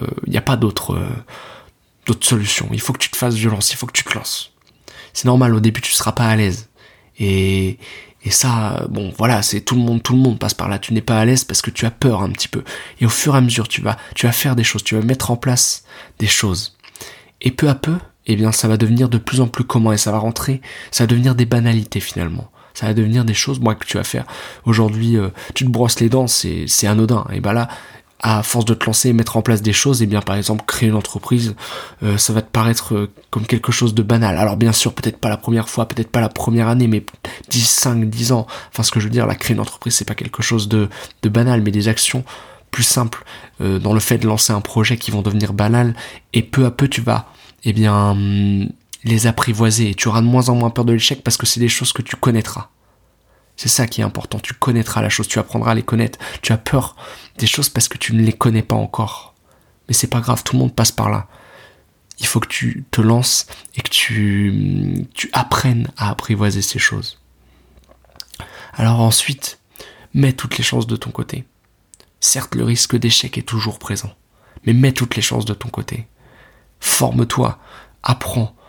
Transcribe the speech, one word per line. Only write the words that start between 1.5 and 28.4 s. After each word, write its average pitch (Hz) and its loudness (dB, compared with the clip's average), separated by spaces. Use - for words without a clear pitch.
d'autre - -2
solution. 104 -2
Il 110 -2
faut - -4
que - -8
tu - -4
te - -8
fasses 120 0
violence, 107 0
il 123 -8
faut 127 -10
que 123 -12
tu - -2
te - -4
lances. - -8
C'est - -6
normal, 127 4
au 110 4
début, 110 2
tu - -4
seras - 0
pas 117 0
à 110 4
l'aise. 107 0
Et, 95 0
et - -4
ça, 113 0
bon, 104 -6
voilà, 113 4
c'est - -2
tout - -2
le 123 4
monde, 117 2
tout - 0
le 127 6
monde 131 4
passe - -4
par 87 -4
là. 101 -2
Tu - -4
n'es 110 0
pas 113 0
à 110 4
l'aise 127 4
parce - -4
que - -6
tu - -6
as 113 0
peur 110 0
un 95 -2
petit - -6
peu. - -6
Et 120 2
au 113 4
fur 143 0
et 135 6
à - 6
mesure, 120 2
tu - -6
vas, 107 -2
tu - 0
vas 120 2
faire 131 0
des 117 2
choses, 107 -2
tu - -2
vas 107 2
mettre 123 0
en 117 0
place - 0
des 110 0
choses. - -2
Et 127 0
peu 147 2
à 135 4
peu, 160 -2
eh 110 2
bien, 110 2
ça 110 0
va 110 4
devenir 117 4
de 117 2
plus 127 0
en 123 4
plus 117 -2
commun 113 2
et 104 2
ça 104 0
va 107 0
rentrer, 117 -2
ça - 0
va 113 4
devenir 123 4
des 120 2
banalités 117 2
finalement. 90 -6
Ça - -6
va 107 0
devenir 113 2
des 107 2
choses, 131 -2
moi, 110 2
que - -12
tu - -4
vas - -2
faire. 120 -6
Aujourd'hui, 113 2
euh, 98 0
tu 131 -2
te 127 2
brosses 117 2
les 117 4
dents, 127 2
c'est, 85 -2
c'est - 0
anodin. 107 2
Et 98 -6
ben 101 0
là, 117 0
à 110 2